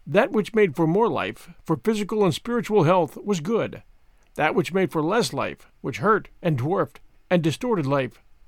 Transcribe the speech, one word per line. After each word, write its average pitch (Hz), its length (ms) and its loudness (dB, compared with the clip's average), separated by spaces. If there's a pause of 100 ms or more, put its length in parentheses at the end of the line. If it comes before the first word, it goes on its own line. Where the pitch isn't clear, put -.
That 190 240 2
which 214 240 -2
made 202 220 2
for 165 100 2
more 202 220 2
life, 107 400 -6 (160)
for 165 100 0
physical 208 480 -2
and 170 100 4
spiritual 214 500 0
health, 170 340 2
was 196 240 -4
good. 165 420 -4 (540)
That 151 160 0
which 160 200 -2
made 185 180 0
for 165 100 -2
less 180 300 0
life, 110 480 -6
which 135 200 -8
hurt 196 280 2 (140)
and 156 160 0
dwarfed 156 420 -2 (300)
and 180 120 4
distorted 165 440 -2
life, 135 360 -2 (260)